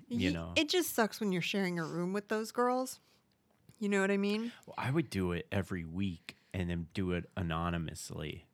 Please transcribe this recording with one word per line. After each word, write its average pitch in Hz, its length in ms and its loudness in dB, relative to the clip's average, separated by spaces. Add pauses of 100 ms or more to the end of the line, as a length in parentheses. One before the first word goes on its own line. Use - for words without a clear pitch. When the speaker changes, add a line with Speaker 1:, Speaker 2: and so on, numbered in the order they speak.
Speaker 1:
you 233 200 2
Speaker 2:
Ye-, - 40 2
Speaker 1:
know. 82 240 -4
Speaker 2:
it 311 100 4
just 349 260 0
sucks - 260 0
when 208 120 0
you're 175 100 2
sharing 180 380 0
a 160 60 0
room 170 260 -2
with 202 160 -4
those 220 240 -2
girls. 254 480 0 (800)
You 208 100 0
know 196 120 4
what 196 100 4
I 196 60 6
mean? 208 340 0 (140)
Speaker 1:
Well, - 120 -16
I 123 140 -2
would 151 180 2
do 92 220 2
it 85 200 -2
every 92 340 -2
week 87 500 -4 (180)
and 87 160 0
then 85 240 -2
do 90 180 0
it 87 260 -2
anonymously 82 1160 -4